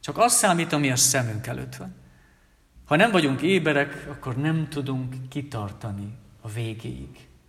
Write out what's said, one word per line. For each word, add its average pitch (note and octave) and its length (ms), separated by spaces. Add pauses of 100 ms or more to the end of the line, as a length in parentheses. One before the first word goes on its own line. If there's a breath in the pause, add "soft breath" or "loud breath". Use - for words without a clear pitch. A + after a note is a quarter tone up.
Csak - 180
az A#3+ 140
számít, E3+ 400
ami D3 180
a B2+ 60
szemünk A#2+ 500
előtt B2+ 300
van. F#3 180 (880 soft breath)
Ha D3 120
nem A3 140
vagyunk C#3+ 320
éberek, D3+ 680
akkor C3 260
nem D#3 320
tudunk C3 460 (140)
kitartani G#2 800 (320)
a A2+ 80
végéig. G#2+ 800 (200)